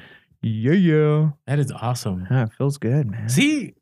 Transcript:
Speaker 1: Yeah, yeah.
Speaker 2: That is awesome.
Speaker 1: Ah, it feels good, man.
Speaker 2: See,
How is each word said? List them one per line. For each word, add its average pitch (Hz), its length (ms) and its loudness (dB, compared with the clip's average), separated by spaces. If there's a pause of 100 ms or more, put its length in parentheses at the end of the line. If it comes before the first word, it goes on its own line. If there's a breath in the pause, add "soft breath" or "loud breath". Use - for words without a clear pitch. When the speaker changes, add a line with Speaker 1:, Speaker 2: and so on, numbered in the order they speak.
(460 loud breath)
Speaker 1:
Yeah, 113 280 0
yeah. 156 560 4 (180)
Speaker 2:
That 139 100 0
is 147 140 0
awesome. 107 580 -6
Speaker 1:
Ah, 127 140 2
it 110 140 -4
feels 139 200 -2
good, 123 320 0
man. 110 200 -6
Speaker 2:
See, 262 520 0